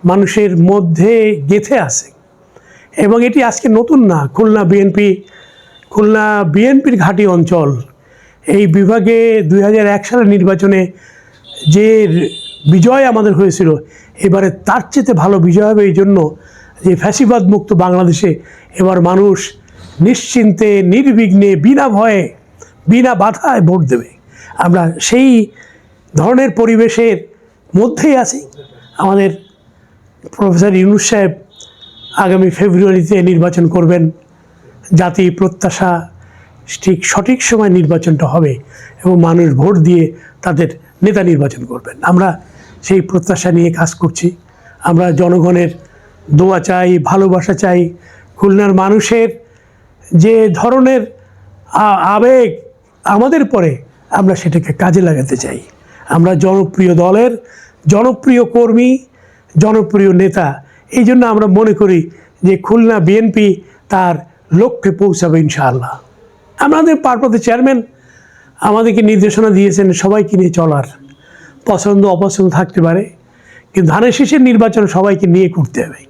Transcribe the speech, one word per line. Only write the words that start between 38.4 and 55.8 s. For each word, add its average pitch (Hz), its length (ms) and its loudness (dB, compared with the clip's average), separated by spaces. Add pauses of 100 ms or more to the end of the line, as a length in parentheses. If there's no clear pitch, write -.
এবং 180 160 2
মানুষ 170 320 2
ভোট 170 240 0
দিয়ে 165 340 2 (300)
তাদের 160 380 -4 (240)
নেতা 196 200 0
নির্বাচন 139 420 -2
করবেন। - 360 -16
আমরা 180 400 0 (400)
সেই 190 200 0
প্রত্যাশা 180 500 -4
নিয়ে 170 220 0
কাজ 165 200 -4
করছি। 175 420 -4 (440)
আমরা 175 320 0
জনগণের 175 580 0 (640)
দোয়া 185 260 2
চাই, 180 400 0
ভালোবাসা 185 540 -2
চাই। 180 360 -2 (460)
খুলনার 196 380 0
মানুষের 214 720 0 (680)
যে 220 360 4
ধরনের 254 520 0 (720)
আ-, 202 280 0
আবেগ 220 580 0 (440)
আমাদের 269 420 0
পরে, 170 320 -2 (320)
আমরা 190 260 0
সেটাকে 165 380 -4
কাজে 185 280 0
লাগাতে 139 360 -2
চাই। 131 220 -10 (480)